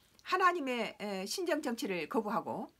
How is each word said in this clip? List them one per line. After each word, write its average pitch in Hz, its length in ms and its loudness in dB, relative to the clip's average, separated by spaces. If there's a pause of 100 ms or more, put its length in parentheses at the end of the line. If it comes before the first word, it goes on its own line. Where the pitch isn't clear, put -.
(240)
하나님의, 311 760 2
에, 196 260 -4
신정 330 360 0
정치를 220 480 -2
거부하고, 208 600 -2 (100)